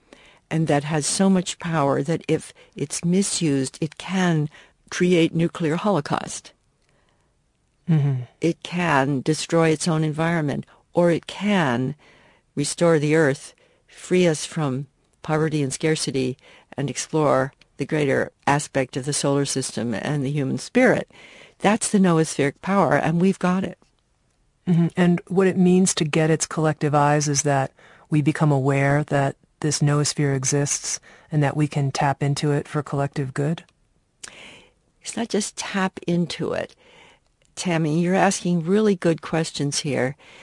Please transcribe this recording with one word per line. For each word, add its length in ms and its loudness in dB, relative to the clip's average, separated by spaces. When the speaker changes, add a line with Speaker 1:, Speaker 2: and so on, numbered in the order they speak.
Speaker 1:
and 160 0
that 180 2
has 220 -2
so 240 2
much 300 0
power 420 0
that 240 -4
if 260 -2
it's 300 -8
misused, 760 0
it 160 -4
can 540 0
create 440 2
nuclear 420 -2
holocaust. 760 -4
Speaker 2:
Mm-hmm. 340 2
Speaker 1:
It 220 -2
can 580 0
destroy 480 0
its 180 0
own 160 0
environment, 640 -2
or 180 4
it 160 0
can 680 0
restore 420 2
the 160 2
earth, 400 2
free 400 0
us 180 0
from 420 -4
poverty 400 -2
and 100 -4
scarcity, 640 -2
and 140 -4
explore 600 0
the 100 -6
greater 460 0
aspect 500 0
of 80 -4
the 80 -4
solar 320 0
system 500 -4
and 300 -4
the 60 -4
human 280 -2
spirit. 520 2
That's 300 0
the 80 2
noospheric 640 2
power, 320 2
and 260 0
we've 180 2
got 260 0
it. 140 -10
Speaker 2:
Mm-hmm. 300 4
And 320 2
what 180 2
it 100 2
means 380 4
to 100 -2
get 260 2
its 160 0
collective 480 -2
eyes 340 2
is 140 0
that 300 0
we 140 2
become 280 2
aware 540 2
that 320 0
this 200 -2
noosphere 540 0
exists 640 -2
and 120 2
that 140 0
we 120 2
can 220 -2
tap 320 -2
into 280 0
it 160 -2
for 160 -4
collective 500 -6
good? 320 -4
Speaker 1:
It's 140 -14
not 120 -6
just 280 -4
tap 500 -4
into 460 -2
it. 220 -6
Tammy, 460 -2
you're 140 0
asking 500 0
really 320 2
good 260 0
questions 580 -4
here. 360 -2